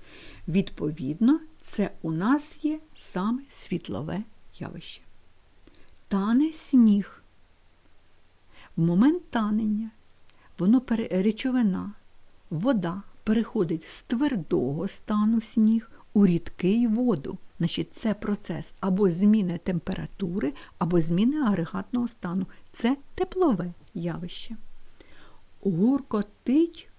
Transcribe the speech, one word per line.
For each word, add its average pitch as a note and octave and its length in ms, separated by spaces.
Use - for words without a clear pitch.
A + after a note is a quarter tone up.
Відповідно, E3 920
це - 280
у E3 100
нас A#3 520
є D#4 140
саме A3+ 540
світлове D#3+ 720
явище. F3 440
Тане A#3 440
сніг. G#3+ 680
В - 40
момент G#3+ 500
танення G#3+ 600
воно A3 220
пере-, A3 420
речовина, G#3+ 720
вода F#3 520
переходить G#3+ 640
з - 140
твердого G3 880
стану G#3+ 520
сніг A3 500
у G3+ 140
рідкий F#3 600
воду. G#3+ 520
Значить, E3 360
це G#3+ 200
процес F#3+ 640
або F#3+ 300
зміни F#3 480
температури, F#3 920
або E3+ 220
зміни G3+ 400
агрегатного G3+ 680
стану. F#3 380
Це C4 240
теплове D4 580
явище. F3 640
Гуркотить A#3+ 1300